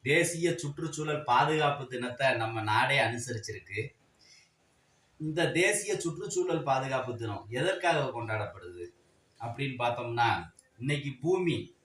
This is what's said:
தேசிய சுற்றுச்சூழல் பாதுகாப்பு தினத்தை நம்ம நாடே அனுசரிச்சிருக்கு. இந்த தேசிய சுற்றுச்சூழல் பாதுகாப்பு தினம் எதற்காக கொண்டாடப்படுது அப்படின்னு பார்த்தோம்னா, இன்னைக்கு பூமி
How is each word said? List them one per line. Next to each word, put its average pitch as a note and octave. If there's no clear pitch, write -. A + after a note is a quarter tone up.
தேசிய E3
சுற்றுச்சூழல் D3
பாதுகாப்பு C#3+
தினத்தை B2
நம்ம A2+
நாடே B2
அனுசரிச்சிருக்கு. A#2
இந்த D#3
தேசிய G#3
சுற்றுச்சூழல் -
பாதுகாப்பு C3
தினம் G#2+
எதற்காக E3
கொண்டாடப்படுது G#2
அப்படின்னு C3
பார்த்தோம்னா, A#2+
இன்னைக்கு C#3+
பூமி E3